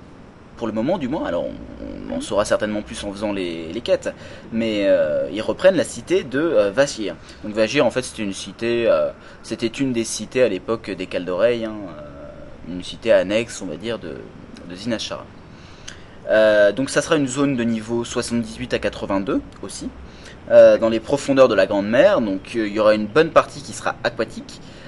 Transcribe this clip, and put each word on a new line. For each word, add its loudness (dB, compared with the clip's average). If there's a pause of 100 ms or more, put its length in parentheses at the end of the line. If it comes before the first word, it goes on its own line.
(560)
pour -4
le -4
moment 0
du -4
moins, -4
alors -2
on, -12
on -6
en -6
saura 0
certainement 0
plus -12
en -8
faisant -4
les, -6
les -8
quêtes, -2 (400)
mais, 0
euh, 2
ils -4
reprennent 2
la 2
cité -2
de, -2
euh, 2
Vashir. -2 (260)
Donc -8
Vashir 2
en 2
fait -2
c'était -10
une -4
cité, -2
euh, 2 (320)
c'était -6
une -2
des -2
cités -2
à 4
l'époque -6
des -6
Cales -6
d'Oreilles, 0
hein, -8 (240)
euh, -16
une -10
cité -2
annexe 2
on -8
va -8
dire -8
de, -12 (520)
de -12
Zinashara. -6 (1080)
Euh, 6
donc -2
ça 0
sera 2
une 0
zone 0
de 0
niveau -2
soixante-dix-huit -6
à 0
quatre-vingt-deux -2 (200)
aussi, -10 (600)
euh, 10
dans 2
les 2
profondeurs 4
de 2
la 6
Grande 0
Mer, 6
donc, -4
euh, 0
il -6
y -2
aura 6
une 0
bonne 2
partie 2
qui -12
sera -4 (100)
aquatique, -6 (260)